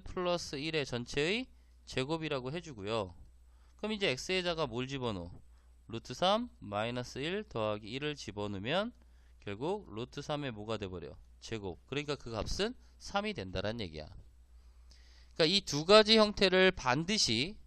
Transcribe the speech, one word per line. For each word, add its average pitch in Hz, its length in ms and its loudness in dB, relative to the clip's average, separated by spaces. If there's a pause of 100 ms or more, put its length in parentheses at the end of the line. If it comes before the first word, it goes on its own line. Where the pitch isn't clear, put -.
플러스 175 500 -2
일의 151 320 0
전체의 151 600 0 (400)
제곱이라고 139 640 -2
해주고요. 110 640 -4 (600)
그럼 214 160 -4
이제 196 180 0
X의 185 340 0
자가 160 240 0
뭘 120 180 -2
집어넣어? 117 440 -4 (580)
루트 113 260 -8
삼 214 360 2 (100)
마이너스 117 580 -4
일 175 300 -4
더하기 107 420 -2
일을 143 240 -4
집어넣으면 107 760 -4 (480)
결국 147 520 -6
루트 123 300 -8
삼의 147 300 -4
뭐가 107 240 -6
돼버려? 90 400 -8 (240)
제곱. 98 480 -8
그러니까 143 260 -4
그 - 160 -12
값은 180 440 -2 (260)
삼이 208 340 -4
된다라는 98 460 -4
얘기야. 78 260 -8 (1300)
그러니까 170 220 4
이 196 80 4
두 147 200 -2
가지 214 320 10
형태를 190 560 6
반드시 151 840 2 (100)